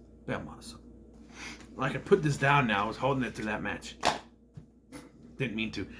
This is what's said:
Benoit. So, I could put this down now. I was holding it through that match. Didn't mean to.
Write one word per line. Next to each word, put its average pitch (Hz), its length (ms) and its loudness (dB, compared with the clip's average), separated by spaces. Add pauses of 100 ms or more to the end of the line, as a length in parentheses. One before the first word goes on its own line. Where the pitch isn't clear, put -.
(260)
Benoit. - 360 -6
So, - 140 -14 (1040)
I 131 100 -2
could 131 160 -4
put 190 180 6
this 147 140 2
down 139 300 6
now. 104 180 4
I - 20 2
was 110 100 -2
holding 135 280 2
it 110 100 -4
through 107 120 -4
that 104 160 -2
match. - 340 -6 (1400)
Didn't 113 180 -2
mean 110 160 -2
to. 104 100 -4 (180)